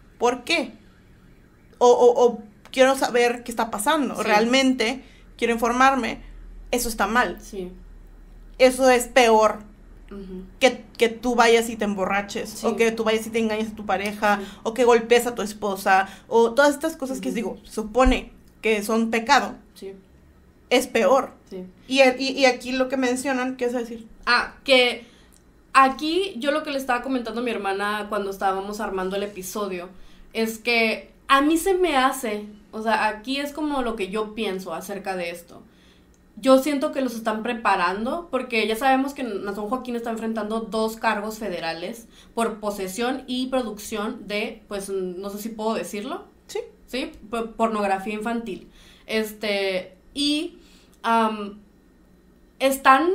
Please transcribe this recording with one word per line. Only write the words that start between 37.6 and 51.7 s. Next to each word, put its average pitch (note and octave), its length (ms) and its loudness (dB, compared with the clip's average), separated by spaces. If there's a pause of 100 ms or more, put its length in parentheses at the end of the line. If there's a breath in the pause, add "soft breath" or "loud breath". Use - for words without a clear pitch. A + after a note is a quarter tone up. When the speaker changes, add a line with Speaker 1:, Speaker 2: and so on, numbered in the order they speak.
Speaker 2:
porque A#3 340 -2
ya A3 120 -2
sabemos C4+ 360 2
que C#4+ 80 -10
Nazón G#3 460 -6
Joaquín A#3+ 300 -6
está A#3 140 -6
enfrentando A3 500 -4
dos A3 340 -4
cargos G#3+ 440 -4
federales E3+ 680 -8 (260 soft breath)
por A3 280 -2
posesión G#3 640 -4
y B3+ 200 -4
producción G#3+ 800 -6
de, A3 420 -6
pues, G3+ 200 -8
no F#3+ 400 -6
sé G3+ 100 -10
si A3+ 100 -8
puedo A3 240 -4
decirlo. G#3 500 -8 (240)
Speaker 1:
Sí. G#4 120 -8 (280)
Speaker 2:
Sí, C#4 240 -8 (180)
po-, A3+ 220 -6
pornografía G#3 600 -2
infantil. A3+ 560 -8 (380 soft breath)
Este, G3+ 880 -4 (160)
y, D#4 440 -2 (460 soft breath)
am, G#3+ 560 0 (1000)